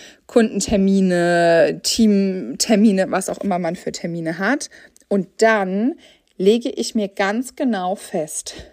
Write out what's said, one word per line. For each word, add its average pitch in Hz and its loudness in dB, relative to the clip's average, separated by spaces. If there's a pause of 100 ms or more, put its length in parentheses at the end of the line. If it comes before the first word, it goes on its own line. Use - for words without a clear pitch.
(280)
Kundentermine, 175 2
Teamtermine, 196 2
was 185 -4
auch 185 -8
immer 185 -2
man 170 -4
für - -10
Termine 170 -6
hat. 226 -4 (380)
Und 196 -2 (140)
dann 220 2 (420)
lege 214 2
ich - -6
mir 208 0
ganz 208 -4
genau 202 -2
fest, - -8 (180)